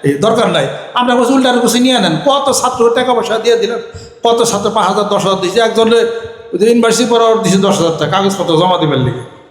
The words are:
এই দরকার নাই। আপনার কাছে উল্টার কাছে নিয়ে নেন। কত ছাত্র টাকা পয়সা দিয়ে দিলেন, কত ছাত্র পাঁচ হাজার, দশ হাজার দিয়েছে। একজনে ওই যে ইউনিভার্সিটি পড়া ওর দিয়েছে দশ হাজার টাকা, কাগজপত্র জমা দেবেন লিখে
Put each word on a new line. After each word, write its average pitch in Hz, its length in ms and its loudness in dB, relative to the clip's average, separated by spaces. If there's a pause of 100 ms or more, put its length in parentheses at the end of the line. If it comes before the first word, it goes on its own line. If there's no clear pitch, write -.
এই 143 100 2
দরকার 208 360 0
নাই। 165 180 -2 (260)
আপনার 247 240 0
কাছে 254 160 2
উল্টার 247 280 2
কাছে 240 180 0
নিয়ে 254 200 2
নেন। 165 260 0
কত 277 260 0
ছাত্র 247 440 0
টাকা 254 180 0
পয়সা 220 240 -2
দিয়ে 226 180 2
দিলেন, 233 240 -4 (440)
কত 233 200 2
ছাত্র 202 280 -2
পাঁচ 202 160 0
হাজার, 196 220 -2
দশ 202 140 0
হাজার 185 180 0
দিয়েছে। 185 180 0
একজনে 226 360 2 (580)
ওই 175 60 -4
যে 208 80 4
ইউনিভার্সিটি 233 420 2
পড়া 233 160 2
ওর 220 160 2
দিয়েছে 190 180 2
দশ 190 180 2
হাজার 165 220 0
টাকা, 151 120 -2
কাগজপত্র 185 460 0
জমা 180 200 2
দেবেন 143 220 0
লিখে 123 200 -2 (320)